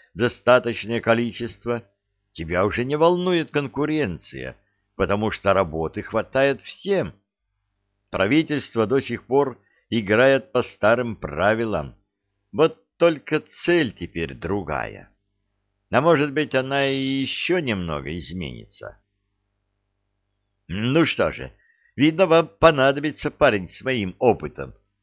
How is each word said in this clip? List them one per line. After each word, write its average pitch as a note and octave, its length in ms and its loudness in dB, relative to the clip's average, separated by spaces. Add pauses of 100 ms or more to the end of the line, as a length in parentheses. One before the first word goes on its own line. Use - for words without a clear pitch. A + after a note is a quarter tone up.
(140)
достаточное A#2 840 2
количество, A#2 840 -2 (480)
тебя E2+ 320 -2
уже G#2 200 0
не C#3+ 120 -4
волнует F3 540 2
конкуренция, C3 1040 -4 (400)
потому G2+ 340 0
что G2 220 0
работы D#2+ 500 -2
хватает C3+ 600 -2
всем. F3 520 -4 (960)
Правительство A#2 760 0
до C3 140 2
сих A#2+ 240 -6
пор C3+ 340 0 (320)
играет A#2 640 2
по B2 100 2
старым A#2 540 0
правилам. F2+ 800 -2 (580)
Вот D#3 300 0 (140)
только D#3+ 460 0 (220)
цель E3 280 2
теперь D#2+ 420 -8
другая. D2 760 -6 (800)
А A#2+ 100 2
может D3+ 320 2
быть, C#3 220 -2
она C3+ 340 0
и C3+ 100 -2
ещё C3+ 600 -2
немного F2 600 -4
изменится. C2+ 800 -12 (1700)
«Ну B2 380 2
что E2+ 240 0
же, C2 220 -12 (420)
видно, D#3+ 320 4
вам D#3+ 220 4
понадобится D3 840 2
парень G#2+ 380 2
с - 140 -16
моим G#2+ 360 -4
опытом», D2+ 560 0 (280)